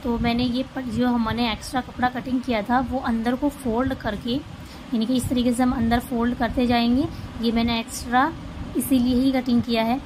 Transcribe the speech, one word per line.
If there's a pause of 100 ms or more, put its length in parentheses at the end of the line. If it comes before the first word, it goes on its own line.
तो
मैंने
ये (120)
पट-,
जो
हमने
extra
कपड़ा
cutting
किया
था
वो
अंदर
को
fold
करके, (580)
यानी
कि
इस
तरीके
से
हम
अंदर
fold
करते
जाएंगे। (340)
ये
मैंने
extra (460)
इसीलिए
ही
cutting
किया
है।